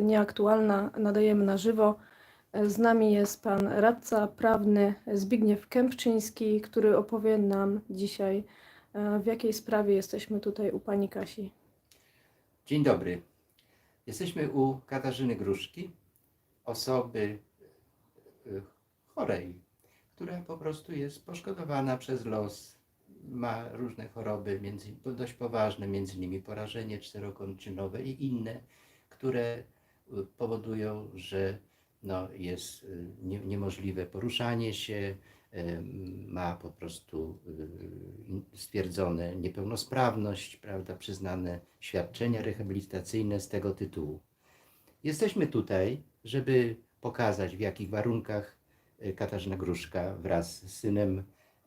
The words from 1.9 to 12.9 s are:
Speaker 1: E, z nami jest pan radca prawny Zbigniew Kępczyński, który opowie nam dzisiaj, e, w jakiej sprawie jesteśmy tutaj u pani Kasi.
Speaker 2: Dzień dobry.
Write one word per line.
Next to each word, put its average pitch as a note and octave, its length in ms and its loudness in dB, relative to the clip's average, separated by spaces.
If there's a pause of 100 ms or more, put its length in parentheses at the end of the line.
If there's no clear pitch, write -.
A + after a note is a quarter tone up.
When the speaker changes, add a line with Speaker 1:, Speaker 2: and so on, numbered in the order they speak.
Speaker 1:
E, G#3 160 2
z G3+ 80 0
nami A3+ 360 8
jest G3+ 300 4
pan G3 240 2
radca G#3+ 600 4
prawny G#3 680 6 (180)
Zbigniew G#3 540 4
Kępczyński, A3+ 920 2
który G#3+ 360 6
opowie G#3+ 400 4
nam G3+ 520 2
dzisiaj, G3 540 -2 (500)
e, G#3 260 0
w G3 60 -2
jakiej A3+ 280 2
sprawie G#3+ 400 2
jesteśmy G3+ 460 0
tutaj G#3 320 -2
u - 80 -4
pani G3+ 300 0
Kasi. G3 420 -8 (1120)
Speaker 2:
Dzień D3 180 4
dobry. F2+ 380 4 (840)